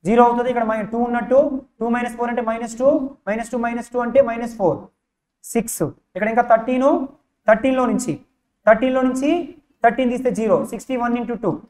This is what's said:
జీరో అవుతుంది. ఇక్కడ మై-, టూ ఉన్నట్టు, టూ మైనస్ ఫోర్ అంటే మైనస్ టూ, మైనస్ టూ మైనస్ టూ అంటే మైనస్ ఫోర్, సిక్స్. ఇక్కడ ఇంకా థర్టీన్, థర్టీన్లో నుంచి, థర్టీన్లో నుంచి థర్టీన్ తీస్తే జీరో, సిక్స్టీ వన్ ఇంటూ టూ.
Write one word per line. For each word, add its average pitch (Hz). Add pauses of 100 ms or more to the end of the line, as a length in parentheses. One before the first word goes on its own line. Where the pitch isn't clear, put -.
జీరో 233
అవుతుంది. 240
ఇక్కడ 240
మై-, 220
టూ 233
ఉన్నట్టు, 240 (140)
టూ 233
మైనస్ 240
ఫోర్ 240
అంటే 240
మైనస్ 226
టూ, 262 (400)
మైనస్ 226
టూ 247
మైనస్ 233
టూ 247
అంటే 240
మైనస్ 233
ఫోర్, 180 (680)
సిక్స్. -
ఇక్కడ -
ఇంకా 226
థర్టీన్, 254 (420)
థర్టీన్లో 254
నుంచి, 208 (460)
థర్టీన్లో 254
నుంచి 262 (540)
థర్టీన్ 240
తీస్తే 254
జీరో, 220
సిక్స్టీ 247
వన్ 240
ఇంటూ 240
టూ. 202 (200)